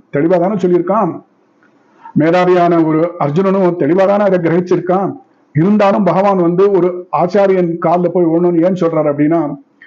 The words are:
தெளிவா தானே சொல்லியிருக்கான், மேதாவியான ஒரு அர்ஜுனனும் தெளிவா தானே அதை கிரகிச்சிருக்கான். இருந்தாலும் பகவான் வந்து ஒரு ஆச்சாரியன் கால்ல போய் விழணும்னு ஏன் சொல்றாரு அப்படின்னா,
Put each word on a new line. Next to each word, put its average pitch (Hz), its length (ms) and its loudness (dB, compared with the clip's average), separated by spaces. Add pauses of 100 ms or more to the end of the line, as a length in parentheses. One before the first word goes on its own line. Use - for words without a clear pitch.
(120)
தெளிவா 165 280 0
தானே 190 140 -2
சொல்லியிருக்கான், 180 680 -2 (960)
மேதாவியான 170 680 2
ஒரு 156 320 0
அர்ஜுனனும் 180 600 0
தெளிவா 175 280 2
தானே 202 180 0
அதை 185 140 0
கிரகிச்சிருக்கான். 170 800 -2 (360)
இருந்தாலும் 202 520 2
பகவான் 190 320 0
வந்து 180 340 2
ஒரு 180 420 -2
ஆச்சாரியன் 180 640 0 (100)
கால்ல 175 220 0
போய் 175 160 0
விழணும்னு 165 400 2
ஏன் 185 80 0
சொல்றாரு 156 360 -2
அப்படின்னா, 151 520 -2 (260)